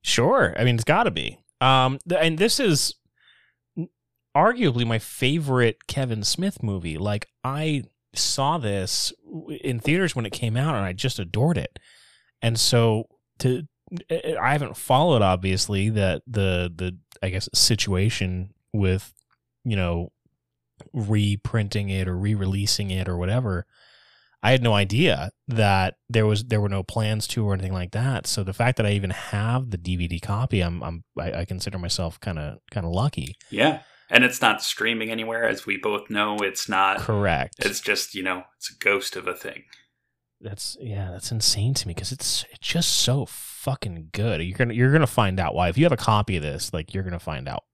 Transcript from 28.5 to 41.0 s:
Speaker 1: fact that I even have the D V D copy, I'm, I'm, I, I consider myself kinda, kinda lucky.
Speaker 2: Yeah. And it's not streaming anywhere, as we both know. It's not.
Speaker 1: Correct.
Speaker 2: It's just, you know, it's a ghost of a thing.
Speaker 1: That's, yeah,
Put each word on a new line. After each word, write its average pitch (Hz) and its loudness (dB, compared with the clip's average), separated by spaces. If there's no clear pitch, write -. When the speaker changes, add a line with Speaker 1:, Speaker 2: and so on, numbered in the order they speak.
Speaker 1:
fact 120 2
that 107 2
I 101 2
even 98 0
have 117 -2
the 98 -4
D 87 -2
V 87 0
D 87 -4
copy, 104 0
I'm, 85 -2
I'm, 82 -10
I, - -6
I 87 -4
consider 92 -6
myself 90 -4
kinda, 147 -8
kinda - -4
lucky. 170 -2
Speaker 2:
Yeah. - 2
And 123 8
it's - 0
not 110 4
streaming 110 -2
anywhere, 113 -2
as 110 -2
we 101 -2
both 104 -4
know. 104 0
It's 98 -2
not. 98 2
Speaker 1:
Correct. 98 0
Speaker 2:
It's 101 -2
just, - -2
you 95 -6
know, 92 -2
it's - -14
a - -14
ghost 101 0
of 92 -6
a 90 -4
thing. - -12
Speaker 1:
That's, 104 -10
yeah, 98 -6